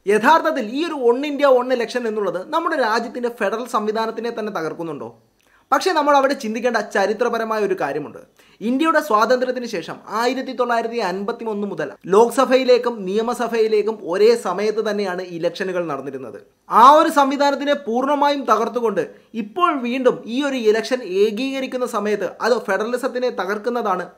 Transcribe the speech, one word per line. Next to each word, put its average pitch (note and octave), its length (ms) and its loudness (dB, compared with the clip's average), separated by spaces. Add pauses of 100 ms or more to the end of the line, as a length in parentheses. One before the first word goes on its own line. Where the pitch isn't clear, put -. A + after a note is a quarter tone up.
യഥാർത്ഥത്തിൽ C4 600 2 (120)
ഈ D#4 100 -4
ഒരു D#4 100 -8 (100)
one C4 220 2
India C#4 280 2
one B3+ 200 -2
election A#3+ 340 -4
എന്നുള്ളത് F#3+ 280 -4 (140)
നമ്മുടെ E4 320 -2
രാജ്യത്തിന്റെ A#3+ 540 -4
ഫെഡറൽ A3+ 260 -2 (100)
സംവിധാനത്തിനെ A3 600 -4
തന്നെ G#3+ 200 -8
തകർക്കുന്നുണ്ടോ? D#3 520 -8 (600)
പക്ഷേ F#4+ 240 2
നമ്മൾ D4 220 4
അവിടെ C4+ 240 2
ചിന്തിക്കേണ്ട A3+ 360 -2 (160)
ചരിത്രപരമായ A3 720 0
ഒരു F#3 140 -2
കാര്യമുണ്ട്. C#3+ 420 -6 (380)
ഇന്ത്യയുടെ C#4+ 480 2
സ്വാതന്ത്ര്യത്തിന് A#3+ 680 2
ശേഷം D#3+ 220 -8 (240)
ആയിരത്തി C4 320 -2
തൊള്ളായിരത്തി A#3 460 -2 (100)
അൻപത്തി G3+ 440 -6
ഒന്ന് G3+ 200 -4
മുതൽ D#3 160 -6 (260)
ലോക്സഭയിലേക്കും A#3+ 800 4 (140)
നിയമസഭയിലേക്കും A3 880 0 (160)
ഒരേ G#3 180 6 (160)
സമയത്ത് G#3 400 -2
തന്നെയാണ് G3+ 360 -4 (140)
ഇലക്ഷനുകൾ F3 540 -4
നടന്നിരുന്നത്. C3 500 -10 (420)
ആ - 0 - (160)
ഒരു D#4+ 200 4
സംവിധാനത്തിനെ C#4 560 2 (120)
പൂർണ്ണമായും C#4 640 0
തകർത്തുകൊണ്ട് A3+ 500 0 (420)
ഇപ്പോൾ E4+ 280 0 (160)
വീണ്ടും B3 300 0 (180)
ഈ - 20 -4 (120)
ഒരു C4 100 -2 (120)
ഇലക്ഷൻ A3 300 0 (220)
ഏകീകരിക്കുന്ന B3+ 720 -2
സമയത്ത് G3+ 340 -2 (180)
അത് A#3 100 4 (100)
ഫെഡറലിസത്തിനെ A#3+ 720 -2
തകർക്കുന്നതാണ്, G#3 680 -4 (120)